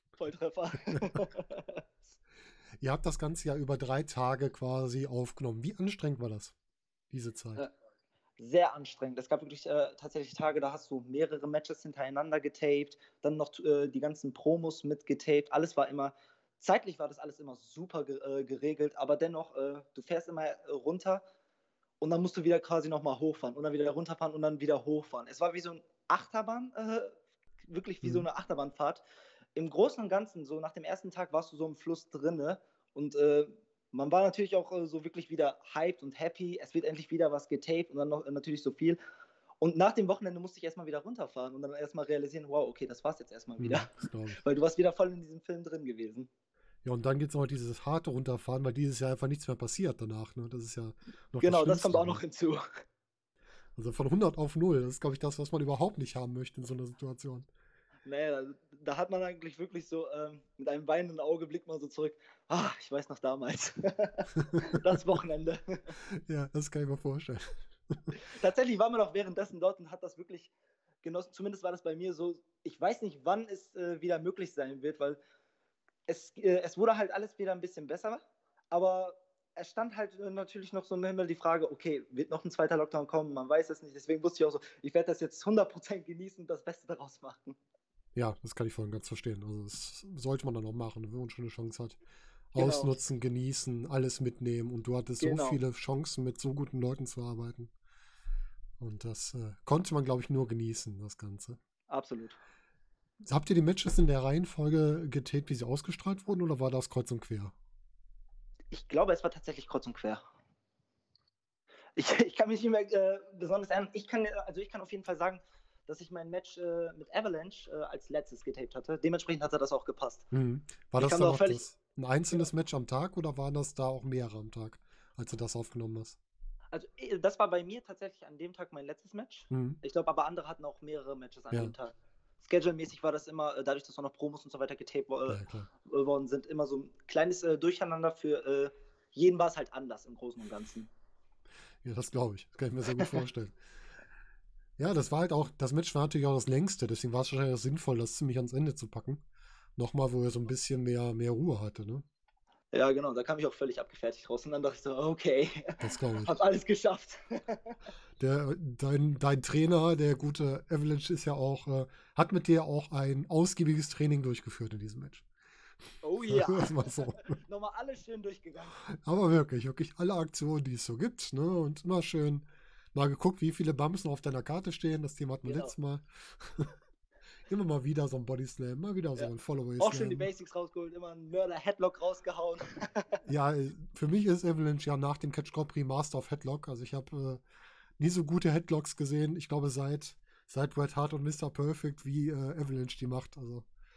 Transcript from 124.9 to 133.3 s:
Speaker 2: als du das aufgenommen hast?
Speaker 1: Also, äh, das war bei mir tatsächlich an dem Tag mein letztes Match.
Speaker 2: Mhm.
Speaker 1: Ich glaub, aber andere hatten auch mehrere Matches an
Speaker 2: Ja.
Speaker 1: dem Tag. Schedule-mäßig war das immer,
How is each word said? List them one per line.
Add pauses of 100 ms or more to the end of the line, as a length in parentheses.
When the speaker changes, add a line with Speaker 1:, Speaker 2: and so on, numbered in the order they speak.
Speaker 2:
als
du
das
aufgenommen
hast? (520)
Speaker 1:
Also, (100)
äh,
das
war
bei
mir
tatsächlich
an
dem
Tag
mein
letztes
Match.
Speaker 2:
Mhm.
Speaker 1:
Ich
glaub,
aber
andere
hatten
auch
mehrere
Matches
an
Speaker 2:
Ja.
Speaker 1:
dem
Tag. (560)
Schedule-mäßig
war
das
immer,